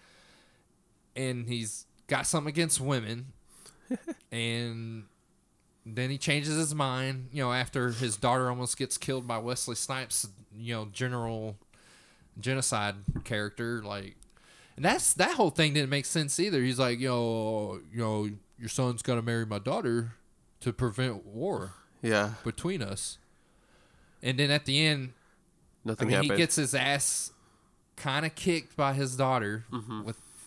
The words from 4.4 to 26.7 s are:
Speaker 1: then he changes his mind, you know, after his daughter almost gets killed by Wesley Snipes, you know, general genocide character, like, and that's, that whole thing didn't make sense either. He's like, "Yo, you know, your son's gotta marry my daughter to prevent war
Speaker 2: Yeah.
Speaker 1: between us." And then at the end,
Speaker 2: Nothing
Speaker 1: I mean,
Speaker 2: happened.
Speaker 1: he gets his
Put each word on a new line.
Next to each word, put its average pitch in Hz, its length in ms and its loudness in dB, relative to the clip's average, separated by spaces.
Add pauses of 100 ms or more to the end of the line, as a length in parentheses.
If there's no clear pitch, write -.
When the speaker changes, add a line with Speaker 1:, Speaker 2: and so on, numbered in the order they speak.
Speaker 1:
then 120 240 -2
he 139 80 -2
changes 151 400 0
his 151 180 0
mind, 131 560 -2
you 139 100 -4
know, 123 120 2
after 123 380 0
his 113 260 -2
daughter 127 320 2
almost 123 280 -2
gets 131 200 -2
killed 131 280 -4
by 117 120 -2
Wesley 120 380 -4
Snipes, - 520 -2 (260)
you 117 220 -6
know, 107 160 -4
general 113 640 -2 (840)
genocide 110 580 0 (280)
character, 113 580 -2
like, 101 360 -10 (580)
and 131 80 -4
that's, 233 300 4
that 330 220 2
whole 208 160 6
thing 151 220 4
didn't 143 160 2
make 143 160 0
sense 151 320 0
either. 170 240 2
He's 123 160 2
like, 123 220 2
"Yo, 113 800 0 (100)
you 117 100 -6
know, 107 300 0 (300)
your 117 80 -10
son's 123 340 0
gotta 120 200 2
marry 117 240 0
my 104 140 -4
daughter 120 520 0 (480)
to 120 140 -2
prevent 117 520 -2
war 107 460 -4 (300)
Speaker 2:
Yeah. 107 300 4 (120)
Speaker 1:
between 170 380 -2
us." - 360 -6 (1040)
And 127 160 0
then 143 140 4
at 147 140 2
the 143 200 4
end, 135 280 0 (720)
Speaker 2:
Nothing 113 220 0
Speaker 1:
I - 20 4
mean, 117 60 6
Speaker 2:
happened. 143 180 4
Speaker 1:
he - 40 4
gets 165 200 4
his 143 180 2